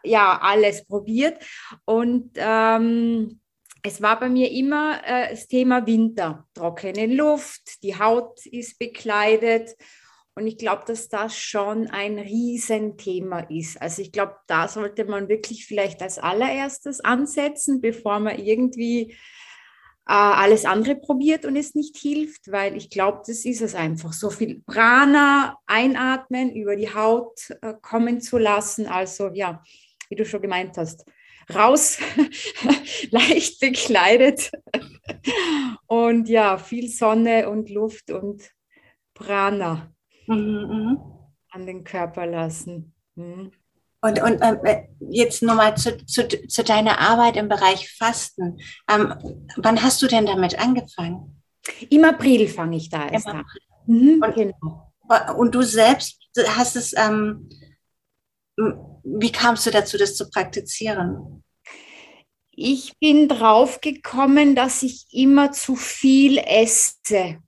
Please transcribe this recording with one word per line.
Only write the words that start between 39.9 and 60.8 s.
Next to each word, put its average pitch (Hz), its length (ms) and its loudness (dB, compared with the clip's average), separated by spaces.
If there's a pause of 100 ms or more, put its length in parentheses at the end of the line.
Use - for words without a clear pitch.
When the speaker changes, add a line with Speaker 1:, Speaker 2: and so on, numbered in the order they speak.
Speaker 2:
Mhm, 226 100 0
mhm. 214 600 -4 (540)
Speaker 1:
an 185 160 -16
den 185 160 -14
Körper 175 420 -8
lassen. 165 680 -8 (220)
Mhm. 175 360 -16 (500)
Speaker 2:
Und, 220 200 0
und, 233 200 0
ähm, 226 220 2
äh, 208 240 0 (220)
jetzt 233 320 0
nochmal 220 360 4
zu, - 280 -4
zu, 240 220 -2
zu - 360 -4
deiner 214 360 2
Arbeit 226 380 4
im 208 100 -4
Bereich 196 500 0
Fasten. 196 600 -6 (320)
Ähm, 208 240 0 (420)
wann 220 260 2
hast 254 200 2
du 269 60 2
denn 226 180 2
damit 185 340 -2
angefangen? 208 840 -4 (480)
Speaker 1:
Im 302 160 8
April 262 420 4
fange 165 300 -4
ich 160 120 -10
da 151 180 -6
erst 165 200 -4
Speaker 2:
Im 196 60 -10
Speaker 1:
an. 156 80 -8
Speaker 2:
April. - 200 -18 (260)
Speaker 1:
Mhm, 254 360 6
Speaker 2:
Und, 220 120 -2
Speaker 1:
genau. - 580 -6 (440)
Speaker 2:
und 240 180 4
du 247 80 4
selbst 226 560 4 (360)
hast 240 200 0
es, 240 220 -6
ähm, 214 520 -2 (1080)
m-, 214 200 -2 (260)
wie 214 280 -2
kamst 233 340 0
du 226 60 0
dazu, 208 260 0
das 196 180 2
zu 202 140 -8
praktizieren? 196 1120 -6 (1080)